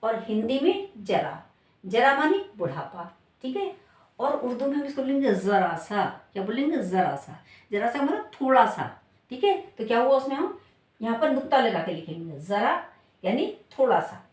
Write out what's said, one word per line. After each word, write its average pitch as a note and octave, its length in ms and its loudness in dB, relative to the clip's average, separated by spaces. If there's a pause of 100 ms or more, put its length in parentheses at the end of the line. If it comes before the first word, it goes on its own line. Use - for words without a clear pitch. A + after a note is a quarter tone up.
और A3 260 -2
हिंदी A3+ 320 0
में F#4 280 2 (100)
जरा, F#3+ 440 -2 (420)
जरा B3 340 4
माने F#4 260 2 (120)
बुढ़ापा, D#3+ 540 -8 (340)
ठीक C4 120 -6
है। G4 180 -4 (440)
और C#4 140 0
उर्दू B3+ 340 -2
में C#4+ 100 0
हम C#4+ 80 -2
इसको C#4 180 -6
बोलेंगे C4+ 320 2
जरा F#3 420 2
सा, G3+ 280 -2 (280)
क्या G3 100 -6
बोलेंगे? C4+ 360 0
जरा F#3 380 0
सा। - 220 -14 (340)
जरा G#3+ 180 0
सा C#4 120 -2
मतलब G4+ 280 -2 (100)
थोड़ा C4 260 6
सा, - 240 -4 (400)
ठीक B3+ 140 -8
है। G4 120 4 (220)
तो A3+ 80 -6
क्या A#3 140 2
हुआ C4+ 160 6
उसमें, C4+ 200 -2
हम E4 220 -4 (420)
यहाँ A3+ 200 -2
पर D4+ 100 4
नुक्ता C4 280 2
लगा G3 240 2
के F3 100 -6
लिखेंगे D#3+ 460 -10
जरा G#3 460 -2 (400)
यानी A#3+ 220 0 (320)
थोड़ा B3+ 220 4
सा। - 200 -10 (120)